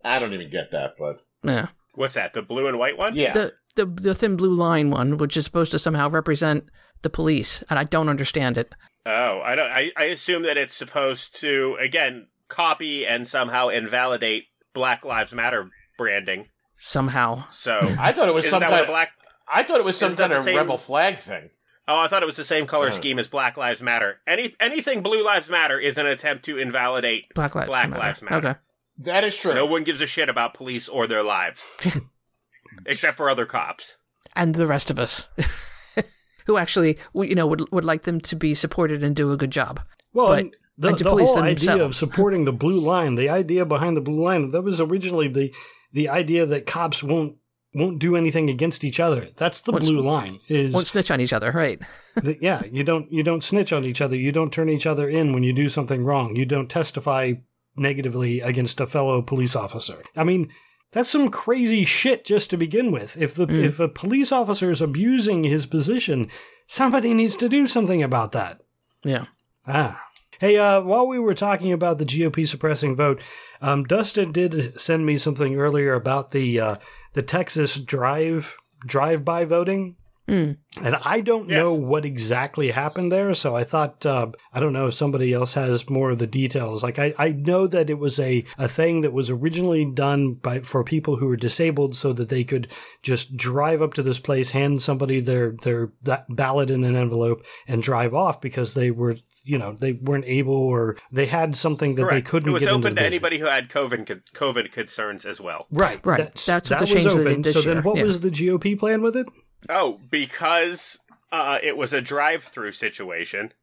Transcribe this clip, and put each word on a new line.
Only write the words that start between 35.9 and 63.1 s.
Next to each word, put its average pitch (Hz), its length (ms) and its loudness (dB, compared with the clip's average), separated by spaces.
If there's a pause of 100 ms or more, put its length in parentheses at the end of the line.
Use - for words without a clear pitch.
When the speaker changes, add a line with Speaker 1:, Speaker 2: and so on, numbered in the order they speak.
Speaker 2:
who 214 100 4
actually, 170 400 2 (160)
w-, 190 180 -2
you 196 40 2
know, 170 120 4
would, 151 260 -2
would 175 120 0
like 160 180 -2
them 170 180 -2
to - 160 -8
be 156 180 0
supported 151 480 0
and 147 140 2
do 143 160 2
a 143 40 0
good 139 140 0
job. 131 300 -4 (320)
Speaker 4:
Well, 233 160 4
Speaker 2:
But 151 120 6
Speaker 4:
and 92 160 -6 (220)
the, 160 100 2
Speaker 2:
and - 100 2
to 180 60 2
Speaker 4:
the 190 60 4
Speaker 2:
police 196 160 6
Speaker 4:
whole 170 100 6
Speaker 2:
them 160 100 4
Speaker 4:
idea 156 240 2
Speaker 2:
themselves. 185 120 4
Speaker 4:
of 135 140 0
supporting 185 480 2
the 131 80 2
blue 156 280 2
line, 160 360 2
the 135 120 2
idea 175 360 2
behind 156 320 0
the 147 40 0
blue 151 220 -2
line, 170 300 2
that 170 100 0
was 185 180 0
originally 175 480 0
the, 135 240 -2 (400)
the 147 160 0
idea 160 380 2
that 143 200 -2
cops - 360 -4
won't, 151 340 0 (380)
won't 160 240 0
do 170 180 2
anything 160 340 2
against 151 340 -2
each 143 160 -2
other. 156 360 0
That's 170 240 -2
the 240 120 -2
Speaker 2:
What's, 156 140 2
Speaker 4:
blue 156 140 4
line 131 380 0 (100)
is 139 240 2
Speaker 2:
won't 175 160 2
snitch 190 220 0
on 143 100 2
each 123 120 0
other, 113 200 0
right? 147 280 0 (200)
<laughs> - 160 -16
Speaker 4:
the, 151 240 -2
yeah, 160 300 0
you 135 140 -2
don't, 156 280 0
you 160 100 0
don't 165 220 0
snitch 196 280 0
on 143 120 0
each 127 160 -4
other. 135 160 -2
You 131 160 0
don't 156 200 0
turn 160 160 0
each 151 180 0
other 147 220 0
in 151 240 2
when 127 100 2
you 127 100 2
do 139 160 2
something 131 360 -2
wrong. 127 320 0
You 131 80 2
don't 135 260 -2
testify 135 640 -2 (440)
negatively 127 640 0
against 123 400 -2
a 127 60 -2
fellow 131 360 0
police 123 340 0
officer. - 460 -8 (140)
I 160 80 2
mean, 175 260 2 (420)
that's 240 160 0
some 285 220 4
crazy 226 540 2
shit - 400 2
just 208 260 2
to 180 60 -2
begin 185 340 2
with. 127 260 -4